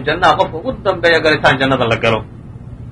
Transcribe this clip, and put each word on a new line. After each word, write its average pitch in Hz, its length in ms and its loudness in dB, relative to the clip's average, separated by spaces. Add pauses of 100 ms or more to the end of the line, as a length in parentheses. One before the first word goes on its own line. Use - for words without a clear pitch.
jannaha 160 320 2
qofka 180 200 0
ugu 233 140 -6 (120)
dambeeya 170 360 2
galitaan 156 400 2
jannada 135 280 2
la 113 100 2
galo. 113 260 0 (680)